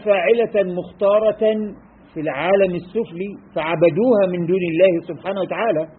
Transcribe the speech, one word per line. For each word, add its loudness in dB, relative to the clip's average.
فاعلة 2
مختارة 0
في -12
العالم 0
السفلي، -8
فعبدوها 2
من -4
دون 0
الله 4
سبحانه -8
وتعالى. -2